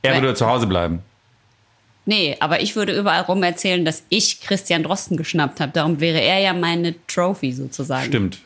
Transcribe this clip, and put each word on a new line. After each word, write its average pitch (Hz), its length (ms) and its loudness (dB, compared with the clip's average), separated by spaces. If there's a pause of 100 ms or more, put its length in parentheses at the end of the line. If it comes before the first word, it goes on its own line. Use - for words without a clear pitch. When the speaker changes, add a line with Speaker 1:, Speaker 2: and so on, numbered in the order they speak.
Speaker 1:
Er 135 120 4
Speaker 2:
Wär 135 80 4
Speaker 1:
würde 127 120 2
zu 117 120 2
Hause 117 200 2
bleiben. 85 360 0 (1040)
Speaker 2:
Nee, 190 340 2
aber 151 220 0
ich - 140 -4
würde 202 220 0
überall 180 240 2
rum 185 200 0
erzählen, 175 420 0
dass 160 240 -2
ich - 320 0
Christian 180 420 0
Drosten 170 340 -2
geschnappt 156 440 -2
hab. 147 140 -2
Darum 156 260 0
wäre 160 200 2
er 175 180 4
ja 196 160 2
meine 170 400 0 (120)
Trophy 180 460 -2
sozusagen. 131 540 -6
Speaker 1:
Stimmt. 104 400 0